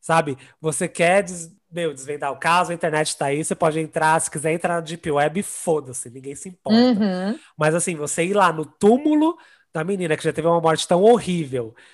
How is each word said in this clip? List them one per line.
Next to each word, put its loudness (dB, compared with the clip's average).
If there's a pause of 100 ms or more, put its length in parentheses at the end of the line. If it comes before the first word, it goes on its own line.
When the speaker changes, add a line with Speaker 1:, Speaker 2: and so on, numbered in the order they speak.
Speaker 1:
Sabe? 0 (240)
Você -4
quer 2
des-, -12 (160)
meu, -6
desvendar -8
o -10
caso, 2
a -4
internet -2
tá -2
aí, -2
você -4
pode 0
entrar, 0
se -8
quiser -2
entrar -2
na -4
Deep -10
Web, 0
foda-se, -6
ninguém -16
se -14
importa. 2
Speaker 2:
Uhum. -2 (180)
Speaker 1:
Mas 2
assim, -2
você -4
ir -4
lá 4
no -6
túmulo 4 (360)
da -4
menina -2
que -10
já -2
teve -2
uma 2
morte 0
tão 4
horrível, 2 (180)